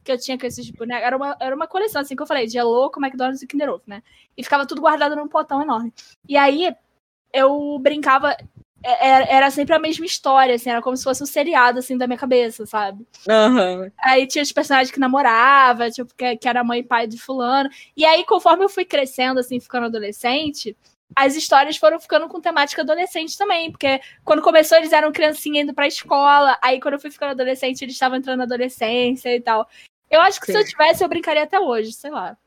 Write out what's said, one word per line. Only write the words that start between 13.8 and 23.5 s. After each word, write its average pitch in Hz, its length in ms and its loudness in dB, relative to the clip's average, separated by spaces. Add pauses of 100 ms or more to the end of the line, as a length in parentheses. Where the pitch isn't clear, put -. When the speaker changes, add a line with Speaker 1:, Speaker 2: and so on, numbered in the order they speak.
Speaker 1:
Aí 262 260 4
tinha 294 160 -4
os 285 120 -4
personagens 269 360 0
que 269 120 -10
namorava, 254 920 4
tipo, 240 240 -14
que, 247 220 -4
que - 100 -6
era 240 160 0
mãe 240 160 -2
e 247 40 -8
pai 240 220 -2
de 226 140 -12
fulano. 269 500 -2 (260)
E 302 100 2
aí, 320 200 6
conforme 349 380 4
eu 392 60 2
fui 370 160 -6
crescendo, 262 540 -2
assim, 247 200 -6
ficando 240 280 -6
adolescente, 233 880 -6 (400)
as 277 200 2
histórias 302 400 2
foram 320 240 2
ficando 320 300 -2
com 370 100 -14
temática 311 440 -2
adolescente 320 540 -4
também, 339 320 -4